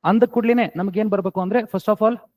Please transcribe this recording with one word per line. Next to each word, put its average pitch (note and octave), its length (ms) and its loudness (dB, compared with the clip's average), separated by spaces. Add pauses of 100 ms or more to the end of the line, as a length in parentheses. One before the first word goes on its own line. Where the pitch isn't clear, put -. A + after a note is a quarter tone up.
ಅಂದ G#3+ 200 4
ಕೂಡ್ಲೇನೆ A#3 520 0
ನಮ್ಗೆ F#3+ 240 -4
ಏನ್ G#3+ 100 -2
ಬರ್ಬೇಕು F#3+ 300 -2
ಅಂದ್ರೆ, G3 200 -2
first G#3 260 -6
of G#3 120 0
all A3 160 2 (220)